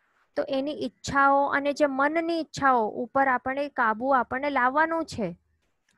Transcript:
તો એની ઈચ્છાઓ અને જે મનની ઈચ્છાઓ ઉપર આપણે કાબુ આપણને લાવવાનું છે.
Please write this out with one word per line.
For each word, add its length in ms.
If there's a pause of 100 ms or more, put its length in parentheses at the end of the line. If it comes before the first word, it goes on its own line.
(360)
તો 140
એની 360
ઈચ્છાઓ 600
અને 280
જે 140
મનની 520
ઈચ્છાઓ 480
ઉપર 400
આપણે 420
કાબુ 400
આપણને 400
લાવવાનું 560
છે. 320 (600)